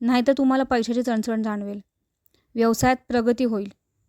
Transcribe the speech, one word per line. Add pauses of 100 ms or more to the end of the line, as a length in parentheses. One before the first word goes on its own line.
नाहीतर
तुम्हाला
पैशाची
चणचण
जाणवेल. (720)
व्यवसायात (120)
प्रगती
होईल. (360)